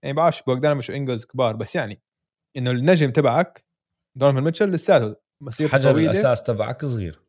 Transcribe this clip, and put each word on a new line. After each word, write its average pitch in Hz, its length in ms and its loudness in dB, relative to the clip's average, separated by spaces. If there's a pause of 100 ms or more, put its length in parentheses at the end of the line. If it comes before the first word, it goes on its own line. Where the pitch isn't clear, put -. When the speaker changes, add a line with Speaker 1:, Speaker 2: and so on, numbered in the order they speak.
Speaker 1:
يعني، 139 120 -4
بعرفش 160 260 2
بوغدانوفيتش 135 480 -2
وإنجلز 127 360 -6
كبار، 123 300 -2
بس 113 200 -8
يعني 104 260 -6 (560)
إنه 123 140 -2
النجم 143 400 2
تبعك 139 540 0 (500)
دونيفان 135 280 2
ميتشل 175 280 -2
لساته 147 440 2 (260)
مسيرته 143 320 -4
Speaker 2:
حجر 135 180 6
Speaker 1:
طويلة. 160 200 2
Speaker 2:
الأساس 139 320 0
تبعك 113 420 -4
صغير. 104 440 -6